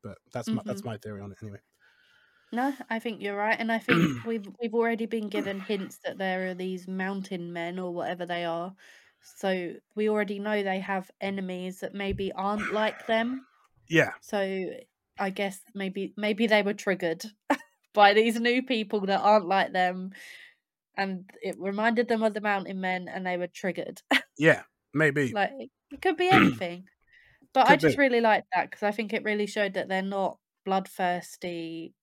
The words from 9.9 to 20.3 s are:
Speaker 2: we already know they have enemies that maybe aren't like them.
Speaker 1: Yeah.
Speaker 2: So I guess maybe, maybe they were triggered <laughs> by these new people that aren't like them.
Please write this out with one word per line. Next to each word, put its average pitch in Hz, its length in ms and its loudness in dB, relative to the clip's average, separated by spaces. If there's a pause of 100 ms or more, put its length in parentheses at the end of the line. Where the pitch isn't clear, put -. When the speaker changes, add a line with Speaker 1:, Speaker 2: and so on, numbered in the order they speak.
Speaker 2:
we 214 120 2
already 208 300 0
know 208 240 -2
they 190 180 -2
have 190 300 -4 (100)
enemies 185 600 -6
that - 140 -8
maybe 196 380 -4
aren't 202 380 -2
like 214 360 -2
them. 233 400 0 (420)
Speaker 1:
Yeah. 160 320 4
Speaker 2:
So 190 500 -4 (480)
I 196 120 -2
guess 196 300 -6 (140)
maybe, 190 420 -6
maybe 214 320 0
they 208 140 6
were 196 120 0
triggered 180 500 -2 (260)
<laughs> - 440 -4
by 202 200 10
these 226 260 4
new 240 220 4
people 220 400 -2
that 190 180 2
aren't 208 280 6
like 190 240 2
them. 185 400 0 (840)